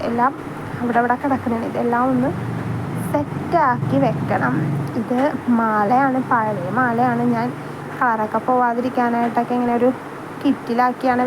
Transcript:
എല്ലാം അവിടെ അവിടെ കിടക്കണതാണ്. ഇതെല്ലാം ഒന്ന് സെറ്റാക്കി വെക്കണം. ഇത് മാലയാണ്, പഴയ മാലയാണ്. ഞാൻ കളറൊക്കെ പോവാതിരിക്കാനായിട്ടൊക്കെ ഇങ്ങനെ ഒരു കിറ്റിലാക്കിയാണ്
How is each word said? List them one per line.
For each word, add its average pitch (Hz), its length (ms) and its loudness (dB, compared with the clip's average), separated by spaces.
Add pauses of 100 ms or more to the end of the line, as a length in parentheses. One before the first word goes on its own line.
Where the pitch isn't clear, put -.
എല്ലാം 247 240 2 (460)
അവിടെ 240 220 0
അവിടെ 240 180 2
കിടക്കണതാണ്. 254 500 -2
ഇതെല്ലാം 240 320 0 (100)
ഒന്ന് 254 180 2 (800)
സെറ്റാക്കി - 920 0
വെക്കണം. - 520 0 (440)
ഇത് 247 200 0 (400)
മാലയാണ്, 254 600 2 (120)
പഴയ 214 380 0 (100)
മാലയാണ്. 240 440 2 (120)
ഞാൻ 233 120 0 (520)
കളറൊക്കെ 226 480 0
പോവാതിരിക്കാനായിട്ടൊക്കെ 240 1080 2
ഇങ്ങനെ 240 220 2
ഒരു 240 100 4 (520)
കിറ്റിലാക്കിയാണ് 247 840 2